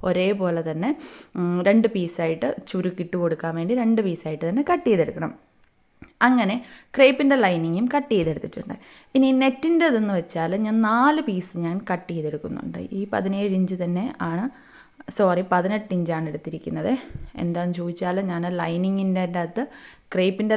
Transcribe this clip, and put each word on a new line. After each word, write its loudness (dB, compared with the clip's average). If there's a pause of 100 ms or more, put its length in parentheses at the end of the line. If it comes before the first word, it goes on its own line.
(100)
ഒരേപോലെ 0
തന്നെ, -2 (500)
ഉം, 0 (100)
രണ്ട് 6
പീസായിട്ട് -2 (200)
ചുരുക്കിട്ട് -4
കൊടുക്കാൻ -2
വേണ്ടി 0
രണ്ട് 4
പീസായിട്ട് -4
തന്നെ 0
കട്ട് 0
ചെയ്തെടുക്കണം. 2 (920)
അങ്ങനെ 4 (420)
ക്രേപ്പിൻ്റെ 6
ലൈനിങ്ങും 2
കട്ട് 0
ചെയ്തെടുത്തിട്ടുണ്ട്. -2 (420)
ഇനി 6 (140)
നെറ്റിൻ്റെതെന്ന് 2
വെച്ചാൽ -2 (100)
ഞാൻ 0 (120)
നാല് 4
പീസ് -4
ഞാൻ -2 (140)
കട്ട് -6
ചെയ്തെടുക്കുന്നുണ്ട്. -6 (180)
ഈ -4 (120)
പതിനേഴ് -2
ഇഞ്ച് 0
തന്നെ -2 (260)
ആണ്, -2 (760)
സോറി, 4 (100)
പതിനെട്ട് 0
ഇഞ്ചാണ് -2
എടുത്തിരിക്കുന്നത്. -4 (500)
എന്താണെന്ന് -2
ചോദിച്ചാൽ -4 (160)
ഞാൻ -4 (180)
ലൈനിങ്ങിൻ്റെ 0
അകത്ത്, -4 (520)
ക്രേപ്പിൻ്റെ 2